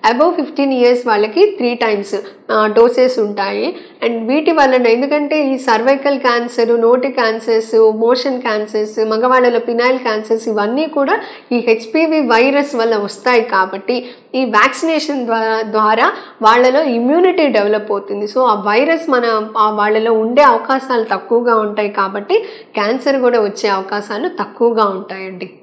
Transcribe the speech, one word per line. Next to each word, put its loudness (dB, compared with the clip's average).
Above 2
fifteen -2
years 2
వాళ్ళకి 2
three -2
times, -2
ఆ, 2
doses 4
ఉంటాయి. -4
And -4
వీటి 0
వలన, 4
ఎందుకంటే 0
ఈ -4
cervical 0
cancer, 0
నోటి 2
cancers, 2
motion 0
cancers, -4
మగవాళ్ళలో 2
penile 0
cancers, -2
ఇవన్నీ -2
కూడా -2
ఈ 0
హెచ్పివి 0
virus 2
వల్ల 0
వస్తాయి 0
కాబట్టి -2
ఈ 0
vaccination 0
ద్వా-, -2
ద్వారా 2
వాళ్ళలో 4
immunity 2
develop 0
అవుతుంది. -6
So -4
ఆ 4
వైరస్ 0
మన, 0
ఆ, 4
వాళ్ళలో 0
ఉండే 2
అవకాశాలు 2
తక్కువగా 0
ఉంటాయి -2
కాబట్టి -2
cancer -2
కూడా 2
వచ్చే -2
అవకాశాలు -4
తక్కువగా 0
ఉంటాయండి. -8